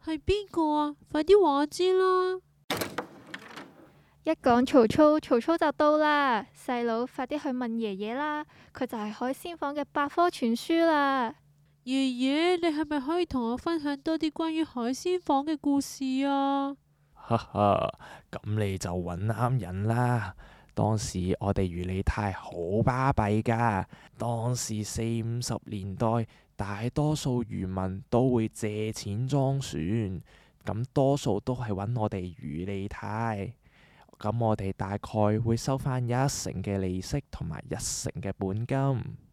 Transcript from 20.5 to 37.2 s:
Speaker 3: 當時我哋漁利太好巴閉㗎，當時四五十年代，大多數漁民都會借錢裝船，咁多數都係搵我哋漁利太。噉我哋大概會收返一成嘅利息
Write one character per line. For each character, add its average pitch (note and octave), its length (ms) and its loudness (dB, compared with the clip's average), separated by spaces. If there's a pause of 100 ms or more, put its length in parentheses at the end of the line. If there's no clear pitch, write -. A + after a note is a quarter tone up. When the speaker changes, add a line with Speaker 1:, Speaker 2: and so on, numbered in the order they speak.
Speaker 3:
當 G#2+ 220 2
時 F#2 440 -2
我 G2 120 0
哋 G2 100 2
漁 F2 220 -4
利 F#2+ 200 -2
太 G#2 260 -2
好 - 220 -10 (320)
巴 C3 280 2
閉 G#2+ 300 2
㗎， A2+ 420 2 (320)
當 A#2 380 -2
時 G#2+ 300 -4
四 - 180 -6
五 A2+ 380 -2
十 A#2+ 240 -4
年 F#2+ 320 -8
代， A2+ 280 2 (300)
大 G#2 360 -6
多 D3+ 260 0
數 B2 260 -2
漁 G2+ 240 -6
民 F#2+ 420 -4
都 B2 240 4
會 A2+ 160 2
借 G#2+ 440 -4
錢 A2 340 -4
裝 C3+ 340 2
船， F#2+ 640 -2 (420)
咁 G#2 280 -4
多 C#3 240 4
數 G#2+ 240 -2
都 B2+ 120 -4
係 A#2+ 180 -4
搵 G#2 300 -2
我 A2 80 2
哋 F2+ 280 -4
漁 D#2 280 -8
利 G2 220 -6
太。 G#2+ 640 -6 (680)
噉 A2 180 -2
我 A2 180 2
哋 F#2+ 180 -4
大 G2 220 -6
概 G#2+ 440 2
會 A2+ 160 2
收 C3+ 200 -2
返 B2+ 280 -2
一 A#2 40 -4
成 B2 540 -2
嘅 G2 160 -2
利 F#2 220 -2
息 C#3+ 280 -4